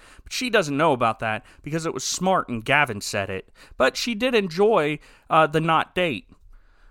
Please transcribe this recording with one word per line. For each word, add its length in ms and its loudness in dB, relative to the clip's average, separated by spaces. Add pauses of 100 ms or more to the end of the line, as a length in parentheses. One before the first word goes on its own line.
(220)
But 100 -20
she 200 -6
doesn't 260 2
know 160 4
about 280 0
that, 220 -4 (200)
because 240 -6
it 80 -4
was 80 -8
smart 460 0
and 140 -6
Gavin 380 0
said 300 -4
it. 180 -10 (280)
But 200 2
she 160 -4
did 220 0
enjoy, 640 2 (280)
uh, 200 4
the 120 0
not 360 0
date. 340 -2 (600)